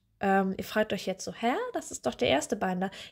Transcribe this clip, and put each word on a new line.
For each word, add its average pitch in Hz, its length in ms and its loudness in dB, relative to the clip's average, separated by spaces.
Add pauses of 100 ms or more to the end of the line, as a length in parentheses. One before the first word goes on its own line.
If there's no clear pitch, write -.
(200)
Ähm, 196 360 4
ihr - 80 -6
fragt 214 300 0
euch - 140 -4
jetzt 185 180 -4
so, 175 80 -8
"Hä? 240 200 0 (200)
Das 330 160 -6
ist - 160 -8
doch 240 80 -2
der - 140 0
erste 277 280 2
Binder." 190 360 0 (200)